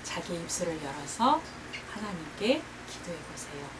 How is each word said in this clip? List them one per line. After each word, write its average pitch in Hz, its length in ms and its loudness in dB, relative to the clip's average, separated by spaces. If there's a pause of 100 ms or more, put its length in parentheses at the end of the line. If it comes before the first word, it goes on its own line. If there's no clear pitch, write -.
자기 175 320 -2
입술을 165 480 0
열어서 147 580 4 (520)
하나님께 202 680 2 (280)
기도해 - 280 -6 (140)
보세요. 143 340 -8 (140)